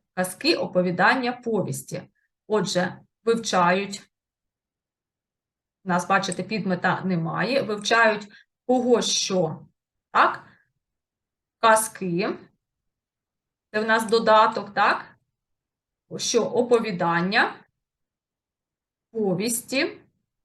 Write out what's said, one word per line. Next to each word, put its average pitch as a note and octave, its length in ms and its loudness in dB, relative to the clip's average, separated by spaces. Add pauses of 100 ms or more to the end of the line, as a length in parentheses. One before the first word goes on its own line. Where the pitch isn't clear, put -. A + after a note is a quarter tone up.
(160)
казки, F#3 400 -2
оповідання, G3+ 760 0
повісті. F3+ 720 -6 (460)
Отже, F#3 520 -2 (240)
вивчають, G3 840 0 (1700)
у F#3+ 60 -6
нас, F#3 180 0
бачите, F#3+ 360 0
підмета F#3 580 -4
немає, F3 600 -2
вивчають G#3+ 680 0 (380)
кого B3 360 2
що, E3 580 -2 (520)
так? - 320 2 (1160)
Казки, G#3+ 800 0 (1300)
це G#3+ 80 -2
в A3 80 -4
нас A3 220 0
додаток, A3 640 4
так? A3+ 320 0 (1120)
Що A3 260 0
оповідання, G#3+ 1200 0 (1500)
повісті, A3+ 920 -2 (440)